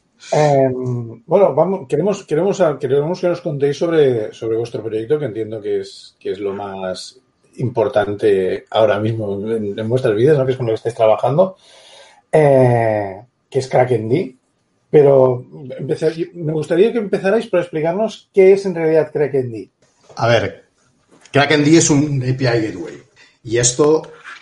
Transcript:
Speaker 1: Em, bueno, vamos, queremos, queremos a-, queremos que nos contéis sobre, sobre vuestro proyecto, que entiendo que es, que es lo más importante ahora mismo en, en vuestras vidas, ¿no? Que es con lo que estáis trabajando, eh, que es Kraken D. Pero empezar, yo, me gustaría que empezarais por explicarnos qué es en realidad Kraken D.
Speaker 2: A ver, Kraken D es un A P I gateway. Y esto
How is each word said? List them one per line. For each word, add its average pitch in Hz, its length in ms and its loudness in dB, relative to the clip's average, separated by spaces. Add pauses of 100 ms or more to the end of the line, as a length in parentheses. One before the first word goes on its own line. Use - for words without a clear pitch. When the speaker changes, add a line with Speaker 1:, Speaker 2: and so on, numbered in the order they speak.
(320)
Speaker 1:
Em, 127 960 0
bueno, 170 260 2
vamos, 170 340 -2
queremos, 170 360 -2
queremos 175 360 -2
a-, 151 200 0
queremos 143 420 -2
que 180 60 0
nos 170 140 -2
contéis 143 360 -4
sobre, 143 560 0
sobre 113 240 -4
vuestro 117 240 -6
proyecto, 113 380 -4
que 147 60 -6
entiendo 107 360 -8
que 101 200 -4
es, - 380 -18
que 101 120 -8
es 90 80 -8
lo 98 120 -4
más 95 680 -10 (380)
importante 101 1120 0
ahora 107 280 2
mismo 107 480 -4
en, 107 300 -4
en 110 100 -6
vuestras 123 280 0
vidas, 143 200 4
¿no? 131 80 0
Que 131 100 0
es 127 40 -4
con 127 80 -6
lo 113 60 -2
que 110 60 -2
estáis - 180 -6
trabajando, 127 640 2 (720)
eh, 117 920 2 (260)
que 135 120 -4
es 123 80 -6
Kraken 123 420 0
D. 165 260 -2 (540)
Pero 131 560 4 (320)
empezar, 156 360 -4
yo, 165 200 -6
me 160 200 -6
gustaría 170 380 2
que 240 60 -2
empezarais 202 480 -2
por 180 140 0
explicarnos 175 760 -4
qué 190 200 8
es 196 120 0
en 185 80 -4
realidad 160 400 0
Kraken 131 380 -2
D. 104 180 -14 (460)
Speaker 2:
A 120 120 -2
ver, 104 380 0 (640)
Kraken 147 320 2
D 156 140 6
es 160 140 4
un 143 320 0
A 127 120 -2
P 135 100 -4
I 117 160 0
gateway. 92 340 -8 (480)
Y 113 140 -4
esto 151 440 2 (400)